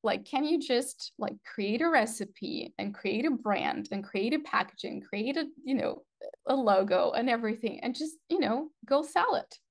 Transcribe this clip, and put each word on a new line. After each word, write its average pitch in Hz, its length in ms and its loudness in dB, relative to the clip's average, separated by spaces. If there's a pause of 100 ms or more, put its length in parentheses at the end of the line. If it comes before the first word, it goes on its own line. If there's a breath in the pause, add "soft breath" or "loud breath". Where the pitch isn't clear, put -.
Like, 202 200 2
can - 180 0
you 302 160 2
just, - 580 0
like, 208 180 -4 (100)
create 214 360 -2
a 330 80 4
recipe - 880 0
and 202 160 -6
create 214 320 -2
a 320 60 2
brand 208 600 0
and 196 120 -4
create 208 300 -2
a 311 60 0
packaging, - 640 -4
create 226 360 -4
a, 320 80 -2 (180)
you 262 120 -2
know, - 280 -2 (420)
a - 80 2
logo 196 580 4
and 240 180 0
everything, 233 520 -2
and 247 140 -4
just, 311 220 -8 (100)
you 359 120 0
know, 262 300 0 (160)
go 277 160 4
sell 359 340 0
it? - 240 -6 (120)